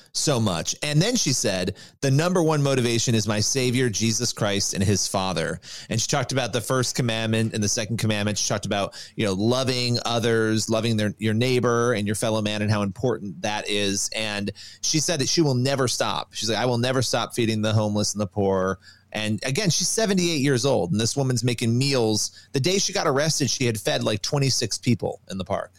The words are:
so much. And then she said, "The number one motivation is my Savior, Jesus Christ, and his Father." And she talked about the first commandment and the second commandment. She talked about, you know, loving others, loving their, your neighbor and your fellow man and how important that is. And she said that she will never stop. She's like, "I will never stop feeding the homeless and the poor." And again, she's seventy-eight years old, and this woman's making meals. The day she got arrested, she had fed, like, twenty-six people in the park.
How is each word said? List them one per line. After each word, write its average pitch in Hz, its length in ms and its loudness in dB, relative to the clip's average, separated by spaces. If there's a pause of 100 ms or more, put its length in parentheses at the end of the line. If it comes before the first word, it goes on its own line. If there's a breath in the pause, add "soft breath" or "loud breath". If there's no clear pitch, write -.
(120 loud breath)
so 135 280 0
much. 90 420 -2
And 147 180 2
then 233 140 2
she - 180 0
said, 95 440 -2 (240 loud breath)
"The 139 100 2
number 170 320 2
one 156 220 2
motivation 120 500 2
is 107 140 2
my 107 100 0
Savior, 127 520 0
Jesus 110 420 -2
Christ, 101 420 -2
and 98 80 0
his 95 240 2
Father." 87 540 -2 (280 loud breath)
And 113 120 0
she - 80 -4
talked 139 240 -2
about 127 200 -2
the 120 80 0
first 127 360 0
commandment 113 580 0
and 104 80 -2
the 101 60 0
second 113 300 -2
commandment. 104 400 0
She - 100 -2
talked 107 180 -2
about, 101 260 -2 (220 loud breath)
you 110 100 -2
know, 98 100 2
loving 123 680 0
others, 113 640 2
loving 113 280 2
their, 107 220 0
your 110 160 0
neighbor 120 580 2
and 104 160 0
your 107 80 0
fellow 110 260 0
man 104 180 -2
and 104 120 2
how 104 100 2
important 98 600 -4
that 107 280 -4
is. 101 460 0
And 104 340 -4 (320 loud breath)
she - 160 0
said 151 220 0
that 120 80 0
she 170 140 2
will 139 120 4
never 131 320 2
stop. 107 480 -2
She's 107 160 -6
like, 104 80 0
"I 117 80 2
will 123 120 2
never 127 240 2
stop - 340 -2
feeding 110 260 0
the 107 100 0
homeless 107 420 0
and 104 60 -4
the 104 60 -2
poor." 95 540 0 (320 loud breath)
And 107 300 -2
again, 160 280 0
she's - 180 0
seventy-eight 180 520 0
years 131 240 2
old, 101 280 2
and 104 80 0
this 117 160 0
woman's 127 260 0
making 120 340 0
meals. 123 540 0 (220 loud breath)
The 143 80 0
day 180 180 2
she 190 140 0
got 180 160 0
arrested, 147 420 0
she 131 160 0
had 113 140 0
fed, 135 240 0
like, 110 180 0
twenty-six 135 560 0
people - 500 0
in 95 80 -10
the 92 80 -6
park. - 340 -4